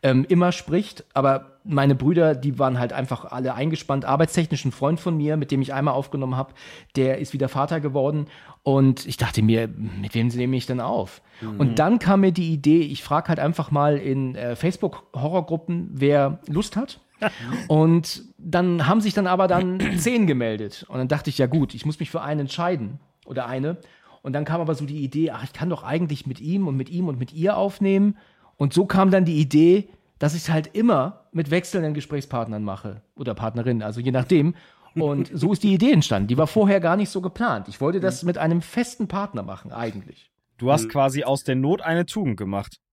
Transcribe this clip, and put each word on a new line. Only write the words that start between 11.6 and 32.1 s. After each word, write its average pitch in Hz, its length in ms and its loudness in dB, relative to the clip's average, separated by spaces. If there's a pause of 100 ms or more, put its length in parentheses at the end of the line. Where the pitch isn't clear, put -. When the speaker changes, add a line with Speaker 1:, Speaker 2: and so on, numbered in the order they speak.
Speaker 1:
dann 196 200 4
kam 196 220 4
mir 190 100 6
die 165 220 -2
Idee, 151 260 4
ich 143 240 -4
frag 151 240 -2
halt 170 140 0
einfach 156 300 -2
mal 143 260 4
in, 135 380 -4
äh, 120 200 -6 (600)
Facebook-Horrorgruppen, 165 800 -4
wer 139 540 2
Lust 156 280 -4
hat. 247 240 -6 (200)
Speaker 2:
<laughs> 214 100 -2 (380)
Speaker 1:
Und 160 560 2 (140)
dann 175 500 0
haben 214 140 4
sich 208 120 0
dann 196 140 0
aber 185 200 2
dann 185 320 0
<clears throat> 196 180 -2
zehn 220 300 2
gemeldet. 113 640 -2
Und 127 80 -8
dann 127 100 -2
dachte 147 220 -2
ich, - 80 -4
ja 135 100 4
gut, 143 260 0
ich - 120 -12
muss 151 140 -4
mich 156 120 -6
für 165 100 -6
einen 147 200 -4
entscheiden 143 580 -4 (260)
oder 123 220 -8
eine. 139 300 -4 (440)
Und 135 120 -8
dann 147 120 -2
kam 165 160 -2
aber 160 140 -2
so 147 100 -8
die 143 180 -8
Idee, 151 280 -2
ach, 107 120 -10
ich - 100 -12
kann 165 160 -4
doch 160 140 -6
eigentlich 151 440 -4
mit 123 140 -8
ihm 180 260 -2
und 139 80 -2
mit 131 140 -4
ihm 180 180 -4
und 135 100 -4
mit 127 160 -6
ihr 175 240 0
aufnehmen. 196 600 2 (400)
Und 143 160 0
so 175 120 4
kam 190 260 4
dann 190 140 6
die 160 140 2
Idee, 160 480 6 (320)
dass 151 160 0
ich 165 140 -6
halt 156 260 0
immer 202 560 2
mit 156 200 -2
wechselnden 165 420 -2
Gesprächspartnern 123 680 -6